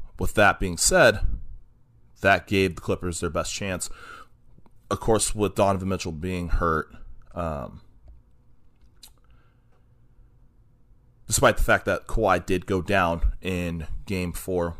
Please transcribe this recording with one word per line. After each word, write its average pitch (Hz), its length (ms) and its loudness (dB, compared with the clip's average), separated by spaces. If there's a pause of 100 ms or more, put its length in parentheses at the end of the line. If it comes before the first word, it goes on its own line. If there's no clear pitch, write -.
(200)
with - 140 0
that 101 260 4
being 87 180 -4
said, 135 420 6 (1000)
that 95 260 2
gave 95 280 2
the - 60 -16
Clippers 90 400 -4
their 87 80 -2
best 82 240 -4
chance. 95 360 -6 (1040)
Of 101 80 -2
course, - 340 2
with 104 220 0
Donovan 98 320 2
Mitchell 92 240 -4
being 87 380 -6
hurt, 80 440 0 (400)
um, 76 480 -8 (3500)
despite 110 320 2
the - 60 4
fact 104 220 4
that 98 200 -2
Kawhi 92 400 2
did 92 200 0
go 95 160 0
down 85 600 2
in 87 460 -4 (180)
Game 90 280 -4
four 87 460 -4